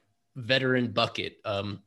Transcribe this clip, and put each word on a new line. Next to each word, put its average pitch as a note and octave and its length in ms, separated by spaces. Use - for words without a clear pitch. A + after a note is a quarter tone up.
veteran B2+ 560
bucket? A2 500
Um, G2+ 440